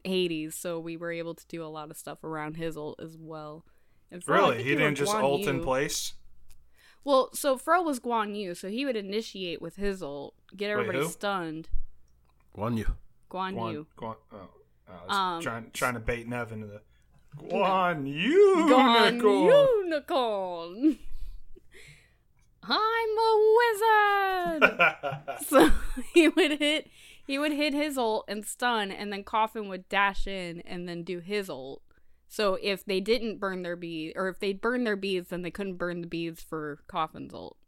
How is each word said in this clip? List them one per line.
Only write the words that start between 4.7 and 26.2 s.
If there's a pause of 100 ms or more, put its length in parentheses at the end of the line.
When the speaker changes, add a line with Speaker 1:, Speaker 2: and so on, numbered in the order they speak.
Speaker 1:
you
were
Speaker 2:
didn't
just
Speaker 1:
Guan
Speaker 2:
ult
in
Speaker 1:
Yu.
Speaker 2:
place? (920)
Speaker 1:
Well,
so
Fro
was
Guan
Yu,
so
he
would
initiate
with
his
ult, (200)
get
Speaker 2:
Wait,
Speaker 1:
everybody
Speaker 2:
who?
Speaker 1:
stunned. (880)
Speaker 3:
Guan
Yu. (440)
Speaker 1:
Guan
Speaker 2:
Guan,
Speaker 1:
Yu. (100)
Speaker 2:
Guan, (180)
oh, (500)
I (120)
was (200)
Speaker 1:
Um,
Speaker 2:
trying,
trying
to
bait
Nev
into
the (600)
Speaker 1:
No.
Speaker 2:
Guan
Yu (140)
Speaker 1:
Guan
Speaker 2:
Unicorn. (160)
Speaker 1:
Unicorn.
<laughs> (1500)
I'm
a (1040)
wizard. (460)
Speaker 2:
<laughs>
Speaker 1:
So (200)
<laughs>
he